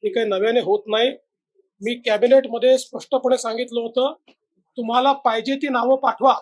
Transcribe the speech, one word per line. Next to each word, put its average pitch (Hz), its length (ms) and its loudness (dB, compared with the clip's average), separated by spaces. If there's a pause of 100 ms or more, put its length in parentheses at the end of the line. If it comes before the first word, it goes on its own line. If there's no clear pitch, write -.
हे 208 60 -2
काही 226 160 -2
नव्याने 214 340 0
होत 202 280 0
नाही. 220 220 0 (720)
मी 240 240 -6
कॅबिनेटमध्ये 240 720 2
स्पष्टपणे 254 600 -2
सांगितलं 233 420 -6
होतं, 247 540 -4 (440)
तुम्हाला 247 360 0
पाहिजे 240 420 -2
ती 285 140 -6
नावं 254 280 2
पाठवा 254 440 2